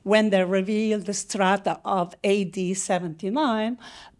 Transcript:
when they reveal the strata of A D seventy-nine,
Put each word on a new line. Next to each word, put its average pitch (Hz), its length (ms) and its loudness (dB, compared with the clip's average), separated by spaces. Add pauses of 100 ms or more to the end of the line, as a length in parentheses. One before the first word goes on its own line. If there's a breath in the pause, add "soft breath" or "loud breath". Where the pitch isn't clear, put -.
when 214 280 4
they 190 120 4
reveal 214 560 0
the 202 160 -6
strata 196 720 0
of 185 280 -2 (120)
A 202 180 2
D 180 320 -4
seventy-nine, 214 1040 -2 (420 loud breath)